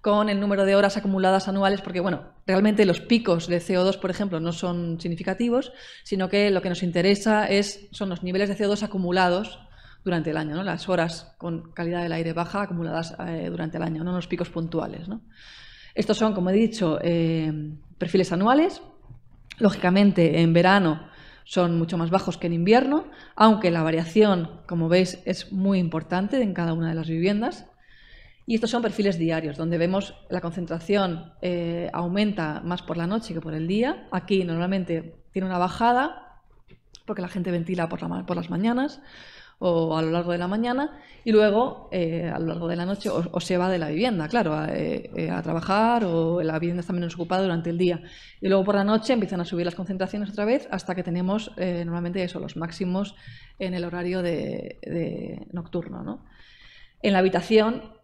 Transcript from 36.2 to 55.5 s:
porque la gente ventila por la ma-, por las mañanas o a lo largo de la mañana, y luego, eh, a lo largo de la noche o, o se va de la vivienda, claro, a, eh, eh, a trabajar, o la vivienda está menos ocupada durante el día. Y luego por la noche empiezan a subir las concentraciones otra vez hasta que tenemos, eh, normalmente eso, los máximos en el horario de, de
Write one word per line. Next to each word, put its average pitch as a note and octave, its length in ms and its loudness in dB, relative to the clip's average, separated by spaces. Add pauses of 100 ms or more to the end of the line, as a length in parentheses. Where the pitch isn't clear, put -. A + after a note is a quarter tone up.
porque F#3 160 -4
la F3 60 0
gente F3+ 240 -2
ventila E3+ 360 0
por E3+ 140 -6
la E3+ 60 -6
ma-, F3+ 180 -6
por F3 100 -2
las E3+ 140 -6
mañanas A#3 500 0 (640)
o E3 320 2
a D#3+ 60 0
lo D#3+ 80 0
largo E3+ 220 0
de E3+ 80 0
la F3 80 -2
mañana, A#3+ 420 -2 (340)
y A#3 80 0
luego, G#3+ 600 4
eh, E3+ 420 -2
a - 60 -4
lo E3 80 -2
largo E3 200 -4
de E3+ 80 -2
la F3 120 -4
noche G3+ 220 -4
o, E3+ 220 0
o F3 80 0
se F3+ 200 0
va F#3 100 2
de F#3 80 0
la D#3 120 -2
vivienda, E3+ 380 0
claro, F3 280 0
a, D#3 180 -2
eh, - 420 -4
eh, D#3+ 140 -2
a F2 140 -2
trabajar, G3+ 600 2
o E3 380 2
la D#3+ 160 -2
vivienda E3+ 240 -2
está F3 120 -6
menos F3 200 -4
ocupada F3+ 300 -2
durante E3+ 260 -2
el E3+ 80 -4
día. F3 240 0 (400)
Y F#3+ 60 -2
luego F#3+ 160 4
por G3+ 100 2
la G3+ 100 2
noche A3 300 2
empiezan F#3+ 260 0
a E3+ 60 -2
subir E3+ 220 -2
las E3+ 80 -4
concentraciones F#3+ 560 -6
otra G#3 140 -2
vez A#3+ 260 0
hasta F#3 240 -6
que F3+ 80 -4
tenemos, F#3 540 -2
eh, F3 280 -2
normalmente F3 380 -4
eso, F3+ 160 -6
los - 180 -10
máximos F3+ 560 -4 (460)
en F#3 160 -4
el F3 100 -4
horario F3 380 -4
de, - 580 -4
de - 720 -6